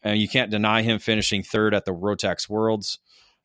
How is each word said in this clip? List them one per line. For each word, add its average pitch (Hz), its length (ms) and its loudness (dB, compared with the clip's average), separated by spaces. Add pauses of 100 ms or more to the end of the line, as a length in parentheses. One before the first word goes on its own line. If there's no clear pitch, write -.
and 104 160 0
you 107 100 2
can't 123 220 0
deny 110 320 2
him 113 160 2
finishing 104 460 0
third 107 280 0
at 101 120 0
the 95 100 -4
Rotax 95 540 -2
Worlds. 107 500 -2 (460)